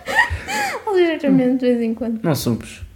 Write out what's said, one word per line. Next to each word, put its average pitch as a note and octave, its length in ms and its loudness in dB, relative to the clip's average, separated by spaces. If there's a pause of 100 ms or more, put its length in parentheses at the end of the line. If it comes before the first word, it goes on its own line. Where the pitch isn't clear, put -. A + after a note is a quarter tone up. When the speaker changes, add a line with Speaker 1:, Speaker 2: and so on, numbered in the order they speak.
(360)
Speaker 1:
<laughs> F#5+ 580 -4
Ligeiramente, C#4+ 640 2
de B3 60 -2
vez A#3+ 160 2
em A3+ 120 0
quando. A3+ 300 -4
Speaker 2:
Não D#3+ 120 2
somos. - 460 -4 (140)